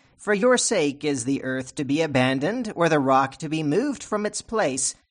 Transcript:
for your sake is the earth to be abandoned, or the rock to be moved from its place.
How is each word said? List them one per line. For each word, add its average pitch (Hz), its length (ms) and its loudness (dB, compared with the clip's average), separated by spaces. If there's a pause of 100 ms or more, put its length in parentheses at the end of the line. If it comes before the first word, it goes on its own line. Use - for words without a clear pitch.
(160)
for - 160 -2
your 240 240 4
sake 151 480 0
is 139 220 -2
the 135 180 -2
earth 131 300 -6
to 151 100 -4
be 139 160 0
abandoned, 147 720 0
or 170 140 2
the 160 100 4
rock 135 380 2
to 156 140 -8
be 160 120 -2
moved 208 400 0
from 208 220 -4
its 208 160 -6
place. 156 540 -2 (160)